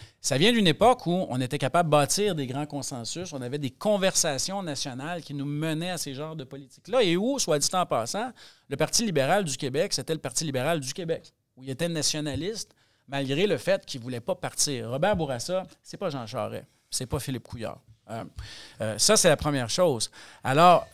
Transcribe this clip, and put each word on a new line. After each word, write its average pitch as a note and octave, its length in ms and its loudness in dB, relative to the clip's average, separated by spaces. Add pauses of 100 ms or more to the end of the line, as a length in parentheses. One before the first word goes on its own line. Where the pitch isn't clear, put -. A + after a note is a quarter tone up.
(200)
ça - 160 0
vient F#3 140 6
d'une A3+ 160 4
époque A3+ 400 6
où F3+ 220 2
on B2+ 120 -2
était B2+ 180 -2
capable E3 300 2
de D3 40 4
bâtir E3+ 420 4
des C#3 140 -4
grands C#3 180 -4
consensus, C#3+ 680 -8
on C#3 80 -8
avait B2 180 -6
des C#3 120 -2
conversations F#3+ 960 0
nationales C#3+ 580 -6
qui - 100 -12
nous C#3+ 120 -4
menaient D#3 460 -2
à F3 80 -6
ces C#3+ 160 -8
genres D#3 200 -8
de D3+ 80 -10
politiques-là, C#3+ 640 -2
et E3+ 120 4
où, B3 220 0
soit D3+ 220 2
dit - 120 0
en F3+ 140 0
passant, F3+ 460 -2 (360)
le C#3 80 -6
Parti D#3 300 0
libéral E3+ 380 4
du C#3 120 -4
Québec, C#3+ 360 -2
c'était D#3+ 220 -2
le D#3 60 -6
Parti C#3 240 -4
libéral D3 360 0
du C3 120 -8
Québec, E3 400 -6 (240)
où B2+ 60 -20
il C3+ 80 -10
était E3 180 -2
nationaliste, D3+ 840 -4 (320)
malgré C#3 400 0
le E3+ 120 2
fait - 280 0
qu'il - 140 -10
voulait A#2+ 200 -8
pas - 140 -4
partir. A#2 560 -4
Robert E3 240 2
Bourassa, E3+ 500 -4 (180)
c'est - 160 -18
pas F#3 120 -4
Jean C3 160 -8
Charest, A2 400 -6 (240)
c'est - 160 -6
pas C3 140 -4
Philippe B2 240 -6
Couillard. - 360 -10 (300)
Euh, A2 140 -8 (560)
euh, A2 180 -4
ça, G#3+ 180 4
c'est G3 120 6
la D3 80 6
première C3+ 340 -2
chose. D#3 400 0 (320)
Alors, D#3+ 520 8